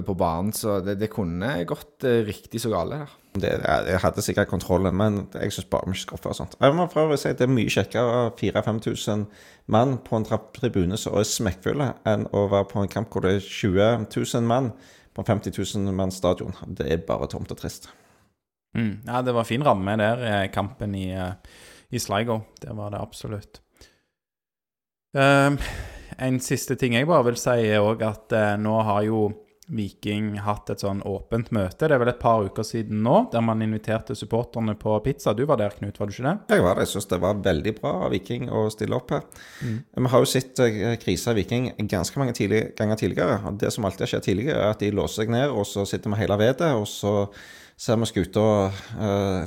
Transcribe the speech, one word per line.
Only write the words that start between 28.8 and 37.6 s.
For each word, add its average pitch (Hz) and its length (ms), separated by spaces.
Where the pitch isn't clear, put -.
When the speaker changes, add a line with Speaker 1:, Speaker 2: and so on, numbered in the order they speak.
Speaker 3:
har 104 200
jo 107 240
Viking 107 600
hatt 104 300
et 104 100
sånn 98 240
åpent 110 480
møte. 101 320
Det 151 80
er 131 80
vel 117 80
et 120 120
par 113 220
uker 104 220
siden 107 400
nå, 190 260
der 117 120
man 110 180
inviterte 110 560
supporterne 113 580
på 107 200
pizza. 120 320
Du 123 80
var 143 140
der, 104 180
Knut, 101 220
var 104 100
du 101 60
ikke 120 100
det? 180 140
Speaker 2:
Jeg 147 80
var 90 100
der. - 120
Jeg - 80
synes 101 160
det 90 100
var 95 140
veldig 95 440